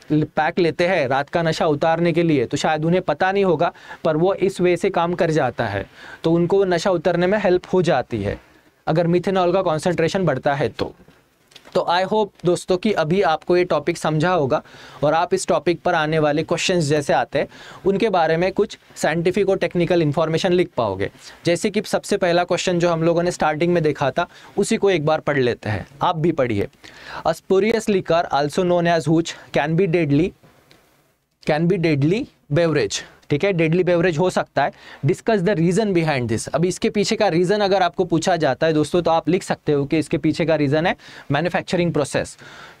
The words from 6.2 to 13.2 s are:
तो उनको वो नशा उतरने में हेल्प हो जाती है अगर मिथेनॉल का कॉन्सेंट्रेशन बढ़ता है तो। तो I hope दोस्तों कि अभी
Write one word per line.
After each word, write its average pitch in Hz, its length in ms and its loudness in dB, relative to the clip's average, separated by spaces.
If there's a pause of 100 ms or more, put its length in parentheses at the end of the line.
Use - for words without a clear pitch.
तो 160 80 2
उनको 170 260 2
वो 196 80 4
नशा 180 260 0
उतरने 175 360 0
में 202 100 2
हेल्प 180 360 0
हो 185 80 4
जाती 131 420 0
है - 160 -6 (480)
अगर 170 200 0
मिथेनॉल 180 460 0
का 190 80 2
कॉन्सेंट्रेशन 170 640 0
बढ़ता 143 280 0
है 135 160 -2
तो। 87 240 -8 (800)
तो 180 160 0
I 175 140 2
hope 208 260 0 (160)
दोस्तों 175 320 0
कि 208 160 0
अभी 170 300 0